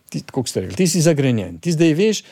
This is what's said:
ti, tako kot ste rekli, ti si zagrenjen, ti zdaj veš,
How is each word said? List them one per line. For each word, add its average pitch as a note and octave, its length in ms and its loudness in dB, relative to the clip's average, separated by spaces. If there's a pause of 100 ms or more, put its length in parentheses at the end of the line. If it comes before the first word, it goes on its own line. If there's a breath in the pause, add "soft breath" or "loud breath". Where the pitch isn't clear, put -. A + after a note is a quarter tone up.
ti, - 160 -10
tako - 200 -6
kot A#2+ 80 -6
ste - 120 -4
rekli, F#2 140 -8
ti F#3 120 2
si F3 140 0
zagrenjen, B2+ 560 0
ti E3 140 -4
zdaj D#3+ 220 4
veš, G3+ 280 0 (100)